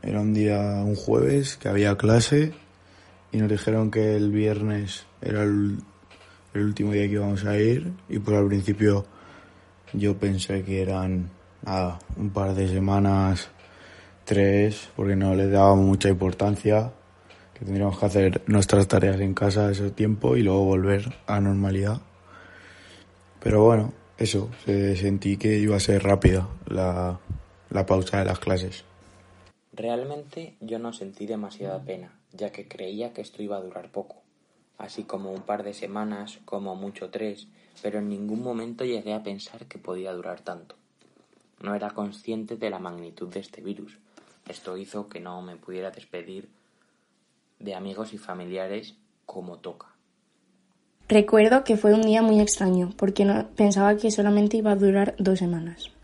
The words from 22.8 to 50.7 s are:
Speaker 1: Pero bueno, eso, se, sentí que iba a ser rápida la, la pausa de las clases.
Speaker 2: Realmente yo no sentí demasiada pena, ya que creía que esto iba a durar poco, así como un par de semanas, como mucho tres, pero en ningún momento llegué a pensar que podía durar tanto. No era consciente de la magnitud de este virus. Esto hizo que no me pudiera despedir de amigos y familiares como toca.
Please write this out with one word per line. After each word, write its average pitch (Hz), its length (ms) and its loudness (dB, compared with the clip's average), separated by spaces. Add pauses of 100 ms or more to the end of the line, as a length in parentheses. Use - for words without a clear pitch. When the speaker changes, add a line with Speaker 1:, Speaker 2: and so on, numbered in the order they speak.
Speaker 1:
Pero 107 220 4
bueno, 113 300 6 (260)
eso, 107 320 -2 (140)
se, 101 320 0
sentí 98 400 0
que 107 220 0
iba 104 180 2
a 98 40 2
ser 98 220 2
rápida 95 460 4 (180)
la, 90 540 -2 (500)
la 95 160 -2
pausa 95 320 0
de 98 60 0
las 95 140 -2
clases. 92 460 -4 (880)
Speaker 2:
Realmente 139 880 -8
yo 110 180 -8
no 117 140 -10
sentí 98 340 -14
demasiada 101 560 -8
pena, 90 360 -14 (140)
ya 104 180 -10
que 101 180 -18
creía 104 440 -12
que - 80 -14
esto - 220 -14
iba 101 140 -8
a 95 40 -8
durar 90 300 -16
poco, - 320 -14 (560)
así 104 260 -14
como 98 280 -10
un 95 100 -12
par 104 200 -6
de 101 120 -10
semanas, 104 680 -10
como 98 300 -10
mucho 98 360 -12
tres, 107 380 -10 (340)
pero 104 160 -6
en 104 100 -6
ningún 104 340 -6
momento 120 420 -8
llegué 107 280 -6
a 107 100 -8
pensar 101 440 -14
que - 120 -20
podía 92 340 -10
durar 90 280 -12
tanto. 85 360 -14 (840)
No 101 120 -6
era 104 160 -6
consciente 110 680 -10
de 110 140 -6
la 95 80 -10
magnitud 87 540 -14
de 98 80 -10
este - 200 -20
virus. - 380 -14 (500)
Esto 92 280 -14
hizo 101 320 -12
que 85 120 -16
no 90 220 -14
me 90 140 -16
pudiera 92 340 -10
despedir 92 580 -16 (1120)
de 101 160 -12
amigos 98 380 -10
y 104 60 -14
familiares 92 800 -10 (280)
como 90 340 -16
toca. - 380 -18 (1120)